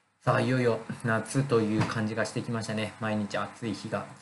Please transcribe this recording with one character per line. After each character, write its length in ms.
さ 120
あ、 40
い 80
よ 100
い 60
よ 160
夏 380
と 180
い 180
う 40
感 240
じ 80
が 100
し 60
て 100
き 100
ま 120
し 40
た 60
ね。 260
毎 200
日 180
暑 300
い 80
日 160
が 160